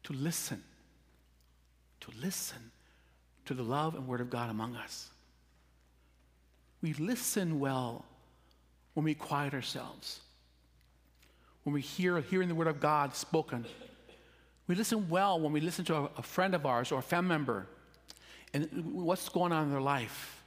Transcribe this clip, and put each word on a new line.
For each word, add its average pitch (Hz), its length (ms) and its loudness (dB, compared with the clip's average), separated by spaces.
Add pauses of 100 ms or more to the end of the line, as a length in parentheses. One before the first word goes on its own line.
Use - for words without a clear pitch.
to 151 100 -6
listen, 135 480 -2 (1400)
to 127 100 -16 (100)
listen 123 500 -6 (760)
to 139 80 -6
the 127 100 -4
love 147 320 0
and 131 140 -6
word 123 100 -2
of 123 100 -4
God 120 200 -2
among 110 260 -4
us. - 340 -12 (1700)
We 160 120 -2
listen 180 680 0
well 131 460 0 (880)
when 151 100 0
we 156 100 2
quiet 143 400 -2
ourselves, - 680 -8 (1400)
when 147 100 0
we 143 80 0
hear, 180 400 2
hearing 185 260 2
the 170 80 0
word 165 120 4
of 147 120 2
God 147 360 4
spoken. 139 500 0 (1000)
We 180 100 2
listen 214 340 0
well 185 300 4
when 151 120 2
we 151 80 2
listen 170 260 -2
to 165 100 2
a, 143 220 0
a 135 40 -8
friend 185 340 2
of 147 100 0
ours 127 260 2
or 131 80 2
a - 20 -2
family 175 280 2
member 123 380 0 (840)
and 160 400 -2
what's 180 340 0
going 175 240 2
on 156 120 4
in 143 80 2
their 139 100 2
life. 135 640 -2